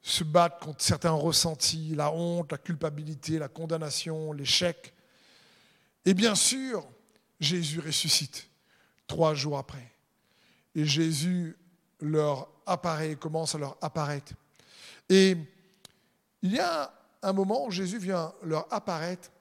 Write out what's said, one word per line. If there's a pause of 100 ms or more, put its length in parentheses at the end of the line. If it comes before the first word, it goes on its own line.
se
battre
contre
certains
ressentis,
la
honte,
la
culpabilité,
la
condamnation,
l'échec. (1120)
Et
bien
sûr, (540)
Jésus
ressuscite (560)
trois
jours
après. (840)
Et
Jésus (440)
leur (160)
apparaît,
commence
à
leur
apparaître. (760)
Et (1040)
il
y
a (300)
un
moment
où
Jésus
vient
leur
apparaître (100)